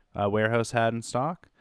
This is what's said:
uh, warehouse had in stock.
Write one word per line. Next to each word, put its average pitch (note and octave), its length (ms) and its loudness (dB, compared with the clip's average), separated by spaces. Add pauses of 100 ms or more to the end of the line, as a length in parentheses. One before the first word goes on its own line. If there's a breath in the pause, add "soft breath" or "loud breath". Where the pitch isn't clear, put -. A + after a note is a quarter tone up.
(180 soft breath)
uh, G2+ 100 2
warehouse A2 440 2
had A2+ 220 2
in A2+ 80 -6
stock. C#3+ 460 -6 (120)